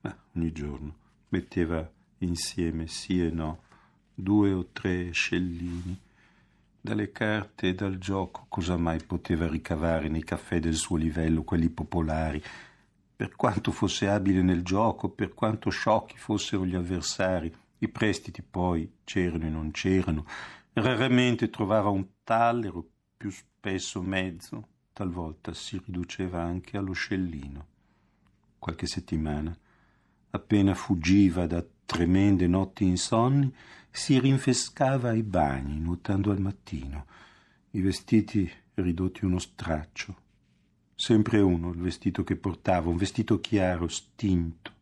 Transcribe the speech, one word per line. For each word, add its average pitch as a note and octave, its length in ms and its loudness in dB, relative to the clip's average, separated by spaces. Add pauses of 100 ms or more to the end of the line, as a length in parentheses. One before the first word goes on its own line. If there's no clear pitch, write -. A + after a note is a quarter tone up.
ma - 140 -6 (200)
ogni E2 160 0
giorno D2 440 -10 (340)
metteva E2+ 640 -2 (280)
insieme E2 680 -4
sì - 400 -4
e D#2+ 60 0
no D#2+ 320 -6 (500)
due G2+ 380 2
o F2+ 200 -2
tre F2+ 380 -2
scellini. F2 880 -4 (800)
Dalle G#2+ 320 -4
carte G#2+ 580 -2
e F#2 40 2
dal F#2+ 240 -2
gioco F#2+ 500 -4
cosa F2+ 300 -2
mai E2 260 0
poteva E2+ 440 0
ricavare D#2+ 600 -2
nei D#2+ 160 -2
caffè - 360 -2
del D#2+ 160 0
suo D#2+ 220 -2
livello, D#2+ 440 2
quelli E2 280 0
popolari? D#2 720 -2 (720)
Per - 200 -6
quanto G#2+ 360 0
fosse G2+ 360 0
abile F#2+ 360 4
nel F2+ 180 4
gioco, G2 480 0
per - 240 -6
quanto G#2+ 380 -2
sciocchi - 480 0
fossero G#2 440 -2
gli F2+ 120 -2
avversari, F2+ 760 -2 (280)
i G#2+ 80 0
prestiti - 560 -2
poi F2 440 -2 (160)
c'erano E2+ 440 0
e - 20 -2
non D#2 220 -4
c'erano. F2 560 0 (460)
Raramente A#2 760 2
trovava G#2 400 2
un G2 160 0 (180)
tallero, A2+ 640 0 (300)
più G2+ 140 -8
spesso - 720 -6
mezzo, F#2+ 640 -6 (260)
talvolta F2 600 -8
si - 320 -10
riduceva F2+ 560 -6
anche F2 340 -6
allo G2 160 -4
scellino. D2+ 720 -6 (960)
Qualche E2+ 260 -6
settimana, D#2 720 -4 (720)
appena G2 420 4
fuggiva F2+ 720 4
da E2+ 160 -2 (220)
tremende F2+ 600 4
notti F#2+ 360 2
insonni, A#2+ 680 2 (360)
si - 300 2
rinfrescava C3+ 880 2
ai A2+ 140 2
bagni, D2 560 0
nuotando F#2+ 520 0
al G2 100 0
mattino, D2 640 -8 (640)
i G2 100 -2
vestiti G2 680 2 (240)
ridotti F#2 500 -2
uno F2+ 160 2
straccio. - 800 -6 (760)
Sempre A2 460 4
uno F2+ 300 4
il F2 80 -6
vestito F2+ 480 -2
che F#2+ 100 0
portava, E2+ 540 0
un E2+ 80 0
vestito G2+ 420 0
chiaro, F2+ 480 0
stinto. - 960 -2